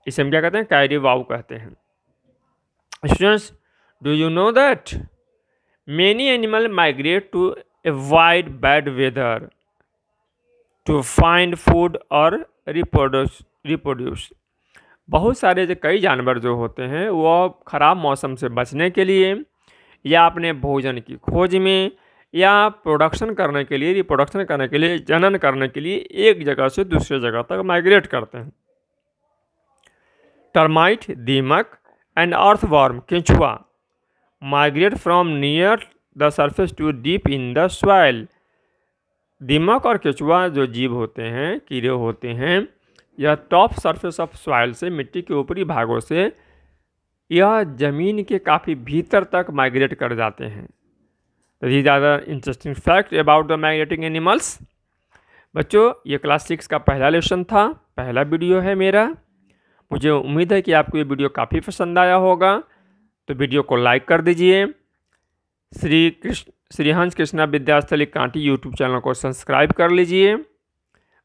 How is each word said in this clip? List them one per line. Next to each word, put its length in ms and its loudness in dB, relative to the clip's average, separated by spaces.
इसे 160 -4
हम 80 -4
क्या 100 0
कहते 180 -2
हैं? 80 -6
कैरीबाऊ 560 0
कहते 320 -10
हैं। 220 -18
Students, 460 0
do 180 -2
you 100 -2
know 220 0
that 440 0
many 480 0
animal 320 -2
migrate 580 -2
to 180 0
avoid 640 4
bad 380 2
weather, 420 -2
to 160 0
find 380 2
food 280 2
और 420 0
reproduce, 720 -2
reproduce। 680 -8
बहुत 280 0
सारे 280 2
जो, 160 -4
कई 160 2
जानवर 400 0
जो 180 -2
होते 260 -6
हैं 260 -6
वो 580 0
ख़राब 300 2
मौसम 380 -4
से 140 -6
बचने 420 -4
के 140 0
लिए 400 0
या 200 6
अपने 260 -2
भोजन 480 -4
की 160 -16
खोज 400 -2
में 340 0
या 340 4
प्रोडक्शन 680 -2
करने 300 -2
के 120 -4
लिए, 160 -2
रिप्रोडक्शन 520 0
करने 240 -4
के 100 -2
लिए, 200 0
जनन 380 2
करने 320 0
के 120 -10
लिए 160 -6
एक 480 0
जगह 240 0
से 160 -4
दूसरे 360 -2
जगह 220 -2
तक 220 -6
माइग्रेट 420 4
करते 320 -8
हैं। 140 -16
टर्माइट, 560 2
दीमक 680 -2
and 160 2
earthworm, 760 4
केंचुआ, 560 2
migrate 560 0
from 420 0
near 360 0
the 120 2
surface 500 -2
to 120 -2
deep 280 -2
in 120 -4
the 100 2
soil। 420 4
दीमक 440 2
और 120 2
केंचुआ 500 0
जो 180 -2
जीव 280 -4
होते 280 -6
हैं, 380 -6
कीड़े 280 -6
होते 400 -4
हैं, 400 -2
यह 160 2
top 220 4
surface 460 -6
of 100 -6
soil 240 0
से, 180 -8
मिट्टी 320 -8
के 120 -6
ऊपरी 300 -4
भागों 360 -2
से 320 -2
यह 320 2
ज़मीन 600 -4
के 160 -4
काफ़ी 360 -2
भीतर 500 -2
तक 260 -2
माइग्रेट 440 0
कर 200 -4
जाते 300 -4
हैं। 220 -14
तो 60 -6
these 220 2
are 120 4
the 280 0
interesting 600 -8
fact 260 2
about 240 4
the 120 0
migrating 500 -2
animals। 520 -2
बच्चों, 380 2
ये 120 -4
क्लास 300 -2
सिक्स 180 -8
का 120 -2
पहला 300 0
लेसन 360 0
था, 240 2
पहला 260 -2
वीडियो 380 0
है 140 -2
मेरा। 420 0
मुझे 180 0
उम्मीद 420 0
है 100 2
कि 100 -2
आपको 260 2
ये 60 -2
वीडियो 240 -2
काफ़ी 320 -4
पसंद 380 -4
आया 160 4
होगा, 480 2
तो 60 -8
वीडियो 280 0
को 140 -2
लाइक 280 2
कर 160 2
दीजिए। 460 2
श्री 300 2
कृष्ण, 420 -10
श्री 180 -2
हंस 240 0
कृष्णा 300 -2
विद्यास्थली 640 0
कांटी 420 -4
YouTube 300 -2
चैनल 200 -2
को 160 -2
सब्सक्राइब 580 -2
कर 180 2
लीजिए, 460 2